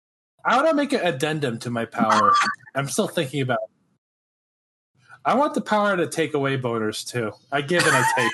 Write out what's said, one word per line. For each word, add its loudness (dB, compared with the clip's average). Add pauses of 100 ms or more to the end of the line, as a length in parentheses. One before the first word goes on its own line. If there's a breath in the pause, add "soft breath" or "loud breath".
(460)
I 4
wanna 4
make 0
an 0
addendum -2
to -8
my -4
power. 2 (220)
<laughs> -20
I'm -2
still -2
thinking -2
about -2
it. -12 (1600 loud breath)
I 2
want 2
the 0
power 2
to 0
take -2
away 0
boners, -4
too. -4 (200)
I 0
give 0
and 4
I 2 (120)
take. 0